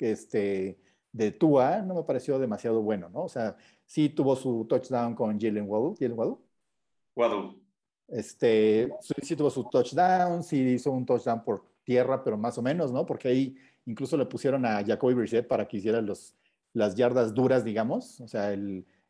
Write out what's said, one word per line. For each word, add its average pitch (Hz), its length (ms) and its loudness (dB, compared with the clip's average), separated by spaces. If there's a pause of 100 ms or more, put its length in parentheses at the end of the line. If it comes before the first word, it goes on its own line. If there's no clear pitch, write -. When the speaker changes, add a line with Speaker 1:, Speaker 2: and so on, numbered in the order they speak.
Speaker 1:
este, 101 800 -2 (340)
de 110 200 0
Tua 151 500 4
no 185 120 -6
me 165 100 -2
pareció 135 340 -2
demasiado 113 440 -2
bueno, 101 260 -4
¿no? 131 160 -8
O - 40 -8
sea, 110 280 -6 (280)
sí 151 260 0
tuvo 135 260 2
su 117 300 -2
touchdown 120 480 -2
con 107 260 -2
Jalen 107 260 -2
Waddle. 117 320 -2
¿Jalen 117 200 -4
Waddle? 151 180 -2 (800)
Speaker 2:
Waddle. 107 420 -2 (500)
Speaker 1:
Este, 110 920 2
sí, - 220 -10
sí 165 140 -4
tuvo 143 140 2
su 123 180 -4
touchdown, 170 720 2
sí 143 180 -2
hizo 127 300 2
un 127 140 -2
touchdown 117 380 0
por - 280 -4 (140)
tierra, 127 380 2
pero 107 140 0
más 120 220 -4
o 117 40 -6
menos, 139 300 -2
¿no? 151 140 -2
Porque 139 220 -4
ahí 131 280 2 (300)
incluso 135 300 -4
le 127 100 0
pusieron 131 380 -2
a 104 200 0
Jacoby 123 300 2
Brissett 117 340 0
para 107 180 0
que 110 120 -8
hiciera 110 220 0
los, 101 360 -8 (380)
las 104 200 2
yardas 123 400 4
duras, 127 300 4
digamos. 113 560 -4
O 113 80 -18
sea, 101 240 -2
el, 98 340 -6 (240)